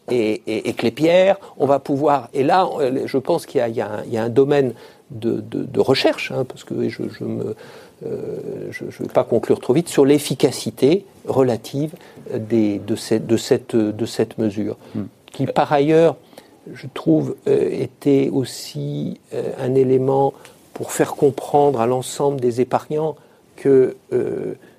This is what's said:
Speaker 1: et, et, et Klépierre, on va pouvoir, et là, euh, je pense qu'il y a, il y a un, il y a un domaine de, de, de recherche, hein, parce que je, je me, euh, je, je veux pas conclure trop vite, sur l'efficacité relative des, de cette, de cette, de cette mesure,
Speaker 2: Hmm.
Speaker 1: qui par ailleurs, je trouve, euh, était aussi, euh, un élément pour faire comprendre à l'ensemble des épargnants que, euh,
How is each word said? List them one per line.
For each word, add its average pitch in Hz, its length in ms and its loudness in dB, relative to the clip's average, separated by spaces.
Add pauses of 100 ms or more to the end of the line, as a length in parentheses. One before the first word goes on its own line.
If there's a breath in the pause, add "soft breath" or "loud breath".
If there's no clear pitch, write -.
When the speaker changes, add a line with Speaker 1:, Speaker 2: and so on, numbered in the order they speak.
(100)
Speaker 1:
et, 110 360 0
et, 110 220 -4
et 120 60 -2
Klépierre, 170 640 4 (200 loud breath)
on 143 80 2
va 139 140 4
pouvoir, 143 540 0
et 139 100 0
là, 180 240 4 (100)
euh, 131 280 0
je 135 120 -2
pense 160 280 -2
qu'il - 120 -4
y 123 40 2
a, 117 60 0
il 113 60 -6
y 113 60 -2
a 104 100 -6
un, 104 140 -8
il 85 80 -10
y 113 60 -2
a 110 40 0
un 117 60 -2
domaine 135 460 4 (360 loud breath)
de, 113 300 -4
de, 104 240 -6
de - 160 0
recherche, - 500 0
hein, 131 140 -4
parce - 180 -12
que 120 280 -4
je, - 180 -10
je 110 160 -12
me, 113 320 -6 (500 loud breath)
euh, - 640 -10
je, - 200 -12
je - 120 -14
veux - 60 -6
pas 127 160 2
conclure 110 360 0
trop - 120 -2
vite, 160 160 2
sur 143 160 4
l'efficacité 143 1000 2 (200)
relative 131 680 0 (380 loud breath)
des, 110 460 0
de 104 180 -6
cette, 110 300 -2
de 113 100 2
cette, - 380 0
de 110 320 0
cette - 320 -4
mesure, 104 380 -2 (180 loud breath)
Speaker 2:
Hmm. 104 100 -6 (280)
Speaker 1:
qui 135 140 -4
par 147 260 0
ailleurs, 156 440 4 (560 loud breath)
je 127 200 -14
trouve, 151 420 0 (140)
euh, - 240 4
était 139 600 0
aussi, 143 840 -4 (160)
euh, 123 80 -4 (160)
un 131 160 -2
élément 135 600 4 (400 loud breath)
pour - 180 -10
faire - 220 0
comprendre 143 640 2
à 117 60 2
l'ensemble 131 540 -2
des 123 200 0
épargnants 151 560 -2 (400 soft breath)
que, 131 400 4 (160)
euh, - 420 -4 (240 soft breath)